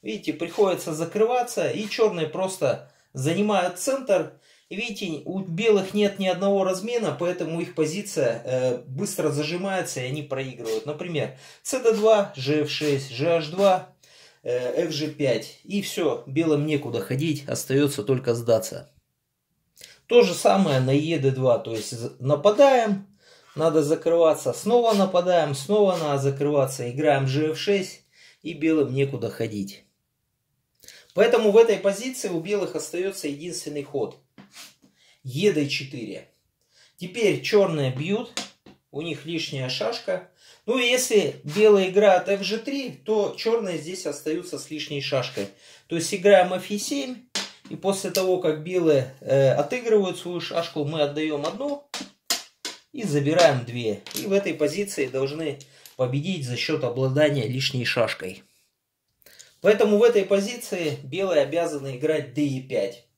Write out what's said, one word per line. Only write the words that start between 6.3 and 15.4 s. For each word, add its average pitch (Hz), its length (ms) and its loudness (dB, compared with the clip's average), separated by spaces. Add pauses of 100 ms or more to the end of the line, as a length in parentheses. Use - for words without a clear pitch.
размена, 185 540 -2
поэтому 170 440 -4
их 170 120 -10
позиция, 151 680 -2
э, 127 420 -2
быстро 156 440 -4
зажимается, 165 680 -4
и 127 80 -6
они 147 140 -6
проигрывают. 120 600 -6
Например, 151 540 -6 (240)
Ц 262 180 -4
Д 226 120 4
два, 208 440 4
Ж 143 260 0
Ф 143 80 -4
шесть, 139 400 -2
Ж 147 260 0
Аш 156 100 -2
два, 185 480 2 (480)
э, 123 420 -2
Ф 156 80 -4
Ж 143 140 -4
пять. 135 580 -2